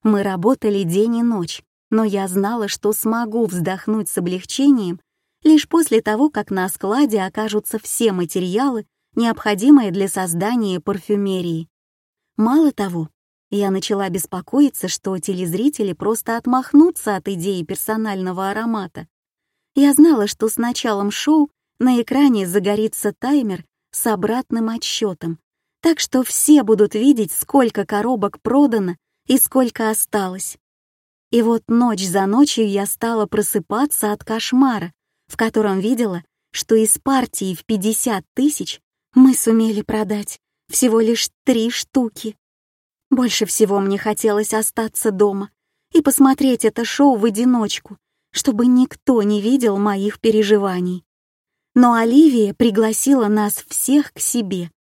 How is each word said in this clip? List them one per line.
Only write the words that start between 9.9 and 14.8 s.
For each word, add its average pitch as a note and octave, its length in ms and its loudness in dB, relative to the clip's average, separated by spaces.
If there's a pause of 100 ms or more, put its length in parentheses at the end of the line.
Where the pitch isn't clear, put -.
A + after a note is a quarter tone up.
для F#3+ 180 -2
создания F#3+ 720 -2
парфюмерии. F#3 880 -4 (680)
Мало C4+ 360 4
того, F3 360 -6 (420)
я G3+ 200 0
начала F#3+ 380 -2
беспокоиться, F#3+ 800 -2